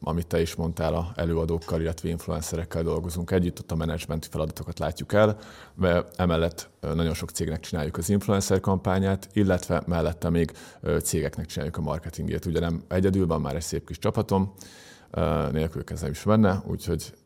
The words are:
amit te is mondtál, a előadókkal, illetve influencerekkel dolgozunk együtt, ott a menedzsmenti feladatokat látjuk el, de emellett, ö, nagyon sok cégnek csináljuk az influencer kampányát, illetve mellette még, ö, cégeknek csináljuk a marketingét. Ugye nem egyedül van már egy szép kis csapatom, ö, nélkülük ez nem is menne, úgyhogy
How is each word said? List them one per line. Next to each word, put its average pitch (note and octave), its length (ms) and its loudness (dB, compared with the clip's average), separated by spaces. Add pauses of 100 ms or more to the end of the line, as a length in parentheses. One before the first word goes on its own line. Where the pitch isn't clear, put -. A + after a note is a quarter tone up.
amit E2 260 -2
te E2+ 140 2
is E2 140 -2
mondtál, E2 380 -2
a E2+ 220 -2
előadókkal, E2 680 0
illetve E2 280 -4
influencerekkel E2 760 -4
dolgozunk E2+ 480 -2
együtt, F2 280 2
ott - 120 -10
a E2+ 40 -2
menedzsmenti D#2+ 560 -4
feladatokat D#2 480 -4
látjuk D#2 340 -4
el, G#2+ 240 6 (380)
de F2+ 300 4 (100)
emellett, E2+ 540 2 (100)
ö, D2 140 -4
nagyon E2 200 2
sok E2+ 160 -6
cégnek D#2+ 300 -4
csináljuk D2+ 380 -4
az F#2 120 -4
influencer G2 500 4
kampányát, F#2+ 760 0
illetve F#2+ 520 2
mellette E2+ 440 0
még, E2+ 220 2 (300)
ö, D#2 180 0
cégeknek D#2 460 -2
csináljuk D2+ 320 -6
a E2+ 40 -4
marketingét. D#2+ 640 -4
Ugye D#2+ 140 0
nem E2+ 280 0
egyedül F#2+ 400 2
van D#2+ 140 2
már C#2+ 140 -2
egy E2+ 60 -2
szép - 260 -6
kis E2+ 120 -8
csapatom, G2 540 0 (580)
ö, D#2 400 2
nélkülük D#2 380 -2
ez D#2+ 120 -8
nem D#2 100 -4
is - 120 -8
menne, G2+ 440 6
úgyhogy E2+ 460 -4 (120)